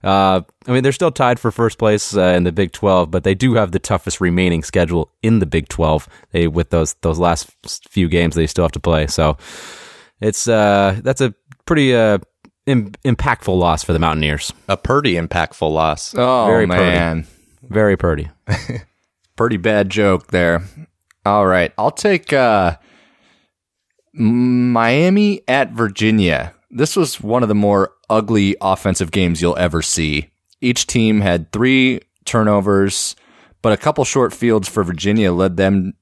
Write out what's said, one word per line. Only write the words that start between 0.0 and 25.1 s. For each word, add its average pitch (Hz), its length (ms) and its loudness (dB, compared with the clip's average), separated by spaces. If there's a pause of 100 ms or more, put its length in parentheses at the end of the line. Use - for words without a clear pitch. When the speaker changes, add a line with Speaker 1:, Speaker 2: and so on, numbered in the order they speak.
Speaker 1:
Uh, 95 380 2 (260)
I 123 40 0
mean, 127 120 2
they're 135 80 2
still 165 180 0
tied 123 300 0
for 117 100 0
first 117 280 -2
place, 107 380 0
uh, 98 40 2 (160)
in 90 80 2
the 87 80 0
Big 90 200 -2
twelve, 92 380 0
but 87 140 -2
they 98 100 2
do 123 200 0
have 101 180 0
the 95 80 -2
toughest - 400 -6
remaining 87 420 0
schedule 85 480 -2 (120)
in 113 180 2
the 92 60 0
Big 78 220 -4
twelve. 78 400 -2 (220)
They, 85 160 0
with 80 240 -2
those, 82 300 -2
those 82 180 -2
last 85 320 -2 (140)
s-, - 240 -14
few 90 200 0
games 85 280 0
they 80 100 0
still 85 180 -2
have 82 80 -2
to 80 80 -8
play. 78 280 0
So 76 280 0 (840)
it's, 107 260 -2
uh, 104 560 2
that's 135 180 -2
a 123 140 0 (300)
pretty, 139 320 2
uh, 107 220 2 (480)
im-, 113 260 0 (120)
impactful 117 540 0
loss 85 240 0
for - 100 -4
the 82 60 0
Mountaineers. 78 540 -2 (160)
Speaker 2:
A 98 80 0
pretty 131 380 0
impactful 82 580 -4
loss. 78 440 -2
Speaker 3:
Oh, 123 300 2
Speaker 1:
Very 110 200 2
Speaker 3:
man. 87 580 0
Speaker 1:
purdy. - 40 -18 (460)
Very 104 220 2
purdy. 76 340 -4 (160)
<laughs> - 880 -10
Speaker 3:
Pretty 117 200 0
bad 101 340 2
joke 98 380 0
there. 85 340 2 (640)
All 101 200 2
right. 90 300 2
I'll 113 140 0
take, 190 420 -2
uh, 107 440 2 (1400)
Miami 123 1300 2